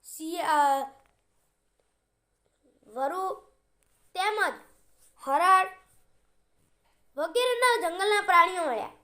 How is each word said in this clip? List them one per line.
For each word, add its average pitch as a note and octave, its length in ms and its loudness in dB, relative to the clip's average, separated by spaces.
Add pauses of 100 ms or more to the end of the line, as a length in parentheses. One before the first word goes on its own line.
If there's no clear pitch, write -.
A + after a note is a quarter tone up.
સિંહ, D#4+ 380 -10
અ, C#4+ 440 2 (2000)
વરુ D4 480 -4 (800)
તેમજ G4 400 -2 (720)
હરણ F4+ 420 4 (1500)
વગેરેના A#4+ 720 0
જંગલના G4+ 340 -2
પ્રાણીઓ F4 420 2
મળ્યા. A#3 260 -6 (120)